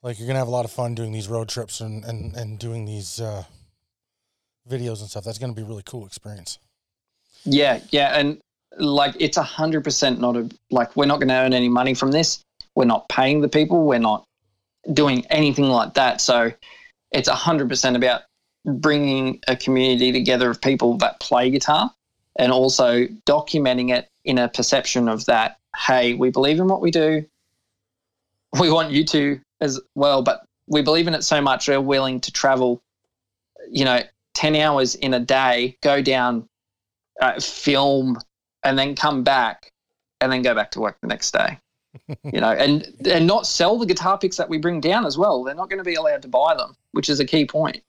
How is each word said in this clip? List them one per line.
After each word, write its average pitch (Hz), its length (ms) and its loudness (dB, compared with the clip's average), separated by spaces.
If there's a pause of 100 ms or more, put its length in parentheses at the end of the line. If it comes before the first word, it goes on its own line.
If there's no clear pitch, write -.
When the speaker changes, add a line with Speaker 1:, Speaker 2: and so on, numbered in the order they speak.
Speaker 1:
Like, 120 160 -10
you're 113 100 -12
gonna 131 120 -2
have 123 80 -2
a 117 40 -6
lot 123 140 -2
of 113 60 -12
fun 120 240 -6
doing 110 160 -8
these 110 160 -8
road 113 220 -6
trips - 320 -10
and, 107 240 -10
and, 110 300 -10
and 107 220 -10
doing 113 280 -10
these, 104 340 -12
uh, 104 240 -10 (1300)
videos 120 320 -8
and 104 80 -16
stuff. 101 140 -12
That's 107 140 -10
gonna 123 160 -8
be 110 80 -12
a 107 40 -12
really 104 200 -14
cool 117 200 -16
experience. 95 540 -18 (840)
Speaker 2:
Yeah, 139 360 2 (120)
yeah, 143 260 2
and, 147 220 0 (380)
like, 143 420 0
it's 156 180 -2
a 160 60 0
hundred 156 400 -2
percent 135 360 -2
not 120 180 0
a, 117 120 -4 (220)
like, 120 240 0
we're 143 100 2
not 143 140 2
gonna 131 140 2
earn 131 200 2
any 123 160 2
money 127 240 0
from 135 180 -2
this. 160 320 -2 (320)
We're 139 100 2
not 113 240 0
paying 135 320 2
the 139 80 0
people. 156 360 2
We're 127 140 2
not 110 260 -2 (680)
doing 139 340 2
anything 147 380 2
like 120 300 2
that. 131 260 2
So 117 300 2 (600)
it's 135 160 0
a 139 80 2
hundred 147 320 0
percent 127 300 0
about 123 240 0 (440)
bringing 139 840 0
a 127 80 0
community 127 560 2
together 127 380 2
of - 120 -4
people 120 360 2
that 113 220 -2
play 127 300 0
guitar 151 420 0 (460)
and 127 140 2
also 127 540 2 (200)
documenting 131 680 0
it 123 120 -4 (160)
in 131 140 0
a 120 100 2
perception 123 600 0
of 110 160 -4
that, 113 320 0 (180)
"Hey, 123 380 2
we 127 160 0
believe 139 300 2
in 185 80 2
what 190 140 0
we 170 100 2
do. 156 340 0 (1300)
We 170 120 4
want 160 200 2
you 147 140 4
to 143 360 0 (200)
as 135 200 -2 (140)
well, 139 260 2
but - 240 0 (220)
we 151 140 2
believe 160 260 2
in 170 80 0
it 123 80 -6
so 147 180 2
much 135 260 0
we're 139 140 2
willing 135 400 -2
to - 100 -10
travel, 127 500 0 (880)
you 135 140 -2
know, 123 180 2 (340)
ten 156 200 0
hours 143 400 2
in 135 200 -2
a 123 40 0
day, 127 600 0
go 143 200 2
down, 123 460 0 (760)
uh, 127 200 0
film, 135 760 0 (460)
and 135 160 2
then 139 160 -2
come 143 280 0
back, 127 480 0 (500)
and 131 100 2
then 127 120 0
go 123 120 2
back 107 160 -2
to - 80 -10
work 104 220 -4
the - 60 -8
next - 240 -6
day." - 320 -2
Speaker 1:
<laughs> - 40 -20 (560)
Speaker 2:
You 143 160 -6
know, 113 120 2
and, 143 360 2 (200)
and 170 180 4
not 214 220 2
sell 190 320 2
the 233 60 -2
guitar 185 320 0
picks 190 200 -2
that 165 100 -2
we 160 120 -4
bring 165 200 -2
down 185 280 0
as 135 100 -4
well. 165 260 2
They're 139 120 -8
not 190 160 -8
gonna 196 120 -6
be 175 120 -4
allowed 160 260 0
to 131 60 -18
buy 135 280 2
them, - 200 -8 (160)
which - 180 -4
is 143 100 0
a 143 60 2
key 151 200 2
point. 151 440 -4